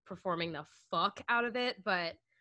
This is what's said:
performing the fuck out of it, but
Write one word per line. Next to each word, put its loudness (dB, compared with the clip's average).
performing -2
the -6
fuck 0
out 4
of -2
it, -2
but 0